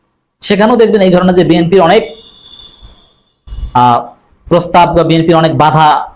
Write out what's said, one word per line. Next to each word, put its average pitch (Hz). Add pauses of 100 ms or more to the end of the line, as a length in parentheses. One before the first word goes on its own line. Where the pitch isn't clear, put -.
(400)
সেখানেও 214
দেখবেন 214
এই 190
ধরনের 180
যে 180
বিএনপির 170
অনেক, 175 (1600)
আহ, 123 (420)
প্রস্তাব 170
বা 165
বিএনপির 165
অনেক 160
বাধা, 151